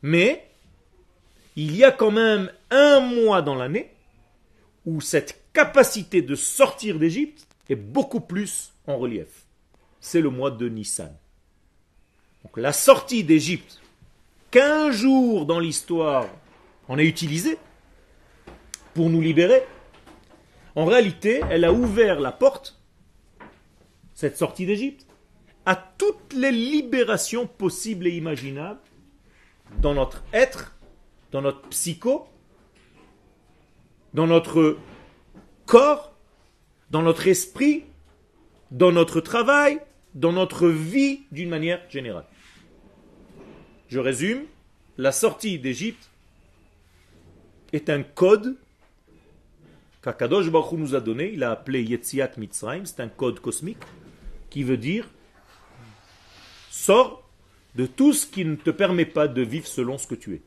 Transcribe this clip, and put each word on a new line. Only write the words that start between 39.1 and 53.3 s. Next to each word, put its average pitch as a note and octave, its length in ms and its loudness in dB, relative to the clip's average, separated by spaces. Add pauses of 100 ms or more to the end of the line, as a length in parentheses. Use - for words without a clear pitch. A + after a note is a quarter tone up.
travail, C#4+ 580 2 (340)
dans E3 180 0
notre F3+ 360 0
vie A3 540 -2 (100)
d'une E3+ 160 -10
manière E3+ 400 -4
générale. A2+ 380 -12 (1600)
Je B2 120 -6
résume, C#3 420 -2 (560)
la C3 140 0
sortie G#3 460 -2
d'Égypte C3+ 520 -8 (1600)
est D3+ 160 -6
un C#3+ 140 -2
code G#3+ 540 2 (1500)
qu'Akadosh D3+ 480 -2
Baruch D#3+ 220 0
Hu E3+ 40 -6
nous D3 180 -4
a C3+ 60 0
donné, A#2+ 320 -6
il E3 100 -6
a B2 80 -2
appelé C3 320 -6
Yetziat A#2+ 540 -6
Mitzrayim, A#2 480 -12
c'est - 160 -16
un A#2+ 80 -10
code A#2+ 320 -6